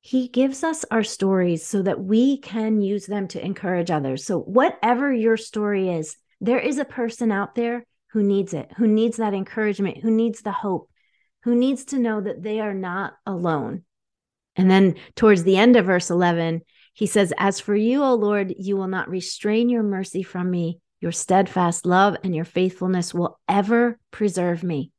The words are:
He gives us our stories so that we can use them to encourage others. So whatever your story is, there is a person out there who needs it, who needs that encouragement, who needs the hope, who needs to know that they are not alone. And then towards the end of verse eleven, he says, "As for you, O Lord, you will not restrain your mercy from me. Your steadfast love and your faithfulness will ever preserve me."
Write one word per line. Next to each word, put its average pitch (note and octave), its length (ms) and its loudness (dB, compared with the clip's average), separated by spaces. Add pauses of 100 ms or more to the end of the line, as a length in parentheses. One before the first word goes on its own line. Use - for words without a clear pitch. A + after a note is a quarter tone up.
He B3+ 260 -2
gives C4+ 360 0
us D#4+ 280 -4
our A3 120 0
stories F#3 600 0
so G3 160 -2
that F#3+ 200 -2
we A#3+ 380 2
can A3 420 -2
use G3 240 -4
them G3 240 -6
to - 160 -10
encourage F3+ 460 -4
others. C3+ 340 -2
So F#3 140 -2
whatever B3+ 720 0
your A3+ 240 2
story G#3 520 -4
is, E3 260 -6 (240)
there A#3 200 0
is D4 200 -2
a C#4 60 -2
person A#3 460 -4
out G3 220 -4
there A#3+ 320 -4 (260)
who G#3+ 120 0
needs G3 300 0
it, D3 240 -8
who A3+ 100 2
needs A3 300 2
that G#3+ 160 -2
encouragement, G3+ 640 -4
who A3 120 -2
needs A3 320 0
the G3+ 120 -6
hope, F#3+ 360 -6 (540)
who A#3+ 100 0
needs C4 320 0
to C#4 140 -4
know A3 220 -2
that F#3 200 -8
they G#3+ 200 -4
are G#3 120 -4
not F#3 400 -6 (120)
alone. E3+ 580 -4 (720)
And F#3+ 160 6
then F#3+ 240 6 (200)
towards G3+ 280 6
the F#3+ 140 4
end A#3+ 180 8
of G3 100 6
verse F3+ 240 0
eleven, E3+ 520 0 (380)
he G#3+ 60 0
says, G3 320 2
"As G3 240 0
for G#3 160 0
you, B3 260 2
O C4 100 4
Lord, G#3 440 0
you G3 180 -4
will F#3+ 140 -2
not F#3 180 -4
restrain G#3+ 640 -2
your A#3 140 0
mercy F#3+ 380 -4
from F3+ 300 -4
me. E3+ 300 -4 (180)
Your E3+ 140 -6
steadfast F#3 720 0
love F#3 400 4
and F3+ 100 -2
your E3 80 -4
faithfulness F#3 720 -2
will F3 340 -4
ever A#3 500 2 (140)
preserve F3 520 -2
me." D3 340 -4